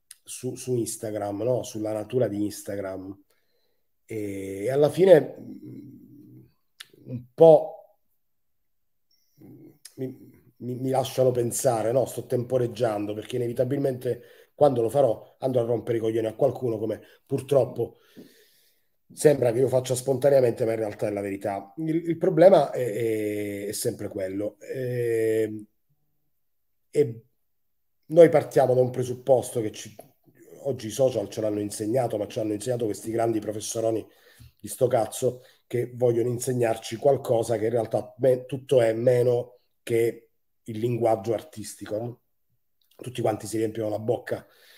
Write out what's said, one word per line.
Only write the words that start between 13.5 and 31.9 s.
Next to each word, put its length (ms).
quando 260
lo 80
farò 500
andrò 220
a 40
rompere 320
i 40
coglioni 260
a 80
qualcuno, 420
come 240
purtroppo 720
sembra 380
che 80
io 80
faccia 280
spontaneamente, 720
ma 60
in 80
realtà 280
è 40
la 100
verità. 560
Il, 180
il 220
problema 540
è, 920
è, 20
è 40
sempre 360
quello. 520
Ehm, 1080
e 320
noi 240
partiamo 440
da 80
un 100
presupposto 720
che 100
ci, 240
oggi 240
i 40
social 380
ce 120
l'hanno 180
insegnato, 580